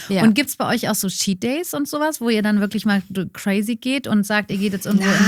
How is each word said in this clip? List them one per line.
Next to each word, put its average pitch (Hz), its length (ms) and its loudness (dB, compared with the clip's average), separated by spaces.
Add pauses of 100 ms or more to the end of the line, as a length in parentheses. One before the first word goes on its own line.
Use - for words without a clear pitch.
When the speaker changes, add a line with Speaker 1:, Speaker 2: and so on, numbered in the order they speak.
Speaker 1:
Ja. 190 140 2
Speaker 2:
Und 226 100 8
gibt's 285 240 0
bei - 100 -2
euch 226 220 0
auch 214 60 0
so 202 120 -2
Cheat 185 360 -2
Days 277 300 -4
und 285 140 -4
sowas, 302 320 -2
wo 233 100 -2
ihr 214 120 2
dann 208 180 2
wirklich 202 260 -2
mal 202 220 4
d-, 190 240 -4
crazy 214 460 -2
geht 262 280 -4
und 208 200 0
sagt, 208 260 -2
ihr 202 60 -2
geht 196 160 0
jetzt 196 120 -8
irgendwo 196 240 2
in 196 80 4
so 202 100 4